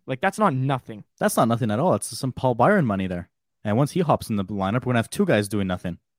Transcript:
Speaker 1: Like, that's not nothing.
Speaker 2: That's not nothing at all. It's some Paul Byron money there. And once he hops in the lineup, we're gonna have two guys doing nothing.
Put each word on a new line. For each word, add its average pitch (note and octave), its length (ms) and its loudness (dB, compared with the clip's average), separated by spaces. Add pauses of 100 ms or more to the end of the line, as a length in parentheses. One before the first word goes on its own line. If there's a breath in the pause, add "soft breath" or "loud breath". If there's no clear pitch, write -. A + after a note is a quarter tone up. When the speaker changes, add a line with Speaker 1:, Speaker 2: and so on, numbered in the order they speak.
Speaker 1:
Like, C3 160 -8
that's F#3+ 160 0
not G3+ 160 2
nothing. C3 500 -4 (160)
Speaker 2:
That's G3+ 180 0
not C3 100 4
nothing A2+ 240 0
at G#2+ 80 0
all. D#3+ 160 2
It's - 220 -4
some C3 140 -4
Paul B2+ 240 0
Byron D#3+ 300 4
money G2 220 0
there. F2 220 -6 (340)
And G#2+ 140 0
once C#3+ 140 2
he F3+ 100 -2
hops D3 280 0
in A2+ 60 -2
the G2 100 -2
lineup, G2+ 400 -2
we're B2+ 60 0
gonna A#2+ 80 2
have A2 100 -2
two - 160 0
guys G#2+ 220 2
doing G2+ 200 -2
nothing. F2+ 300 -4 (220)